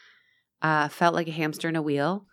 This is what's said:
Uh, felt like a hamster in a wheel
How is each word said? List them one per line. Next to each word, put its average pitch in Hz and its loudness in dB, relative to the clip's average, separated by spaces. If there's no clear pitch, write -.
Uh, 156 2
felt 170 2
like 170 -2
a 165 -6
hamster 156 -4
in 165 -2
a 160 0
wheel 151 -2